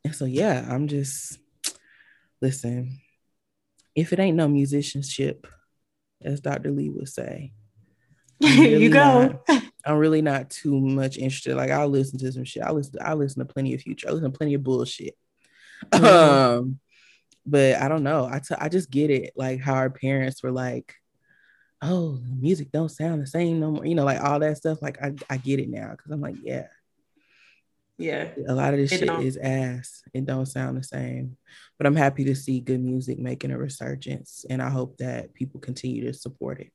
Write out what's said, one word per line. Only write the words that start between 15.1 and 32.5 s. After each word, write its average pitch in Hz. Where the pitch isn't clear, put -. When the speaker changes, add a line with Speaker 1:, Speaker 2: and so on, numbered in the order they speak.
Speaker 2:
Mm-hmm. 196
Speaker 1:
Um, 131
but 135
I 135
don't 156
know. 139
I 135
t-, 151
I 151
just 170
get 147
it, 127
like, 131
how 135
our 131
parents 135
were 127
like, 123
"Oh, 160
music 147
don't 156
sound 156
the 139
same 165
no 156
more." 151
You 170
know, 147
like, 139
all 143
that 151
stuff. 156
Like, 139
I, 143
I 131
get 131
it 123
now 107
'cause -
I'm 147
like, 143
"Yeah." 131
Speaker 2:
Yeah. 156
Speaker 1:
A 127
lot 139
of 143
this 139
Speaker 2:
It 185
Speaker 1:
shit -
Speaker 2:
don't. 165
Speaker 1:
is 131
ass. 131
It 131
don't 131
sound 131
the 131
same. 127
But 143
I'm 143
happy 139
to 135
see 135